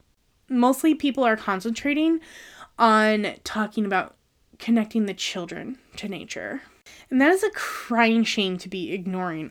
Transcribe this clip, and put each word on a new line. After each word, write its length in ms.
Mostly 460
people 280
are 140
concentrating 840
on 640
talking 420
about 300
connecting 480
the 80
children 640
to 120
nature. 540
And 120
that 100
is 120
a 80
crying 720
shame 340
to 120
be 220
ignoring 600